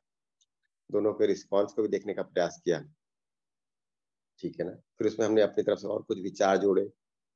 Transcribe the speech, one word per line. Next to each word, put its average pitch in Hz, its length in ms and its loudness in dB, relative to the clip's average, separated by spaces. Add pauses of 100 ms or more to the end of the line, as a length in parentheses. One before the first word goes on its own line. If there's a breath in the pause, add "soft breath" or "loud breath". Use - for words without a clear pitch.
(920)
दोनों 104 220 0
के 107 120 0
response 98 480 0
को - 80 -4
भी 107 60 0
देखने 101 260 -4
का - 80 -8
प्रयास - 440 -4
किया, 80 160 0 (1600)
ठीक 85 200 -10
है 82 60 -2
ना? 90 100 -10 (220)
फिर 110 100 0
उसमें 110 200 0
हमने 107 140 4
अपनी 101 220 2
तरफ 101 140 2
से 95 100 -10
और 107 140 -4
कुछ 104 180 -6
विचार 95 380 2
जोड़े, 98 280 4 (500)